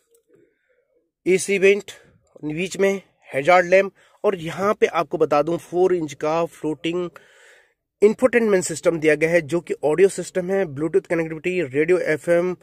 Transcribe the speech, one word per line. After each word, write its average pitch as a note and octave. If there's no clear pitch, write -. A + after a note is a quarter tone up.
एसी F#3
vent G3
बीच D#3
में, G3
hazard F3
lamp, F#3+
और G#3
यहाँ E3
पे A3
आपको E3
बता D3
दूं E3+
four F3+
inch D#3
का D#3+
floating E3
इंफोटेनमेंट A3
system E3+
दिया D3+
गया D#3+
है, F3
जो D#3+
कि -
audio D#3+
system F3+
है, G3
Bluetooth D#3
connectivity, E3
radio D3+
एफ़एम, F3